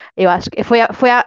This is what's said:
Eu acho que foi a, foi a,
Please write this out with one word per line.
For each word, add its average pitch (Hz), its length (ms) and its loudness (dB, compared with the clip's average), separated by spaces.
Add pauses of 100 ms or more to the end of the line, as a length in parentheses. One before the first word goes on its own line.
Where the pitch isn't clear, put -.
(160)
Eu 185 140 2
acho 180 180 -2
que - 140 -8
foi 233 200 2
a, 226 100 -2
foi 247 180 2
a, 240 160 2